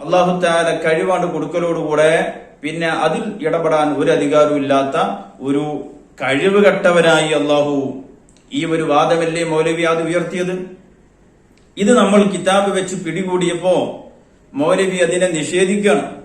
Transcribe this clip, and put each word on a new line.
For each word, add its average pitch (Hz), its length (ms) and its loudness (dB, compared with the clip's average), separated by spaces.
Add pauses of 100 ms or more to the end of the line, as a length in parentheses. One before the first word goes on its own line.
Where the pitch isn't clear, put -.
അള്ളാഹു 180 360 2
തആല 165 280 2 (180)
കഴിവാണ്ട് 175 400 0
കൊടുക്കലോടുകൂടെ 156 840 0 (520)
പിന്നെ 160 260 -4
അതിൽ 165 340 -2 (240)
ഇടപെടാൻ 160 400 0 (120)
ഒരു 139 120 0
അധികാരവും 147 460 2
ഇല്ലാത്ത 135 400 0 (500)
ഒരു 147 160 0 (600)
കഴിവ് 185 420 2
കെട്ടവനായി 165 640 4
അള്ളാഹു. 143 760 -2 (500)
ഈ 147 120 -2
ഒരു 160 180 -2
വാദമല്ലേ 160 640 0
മൗലവി 160 380 0
അത് 165 200 0
ഉയർത്തിയത്? 175 520 -4 (1200)
ഇത് 202 200 4
നമ്മൾ 202 260 6
കിതാബ് 196 560 2
വെച്ച് - 180 -6
പിടികൂടിയപ്പോ 175 760 -2 (800)
മൗലവി 180 420 0
അതിനെ 180 300 2
നിഷേധിക്കുകയാണ്. 180 800 0 (180)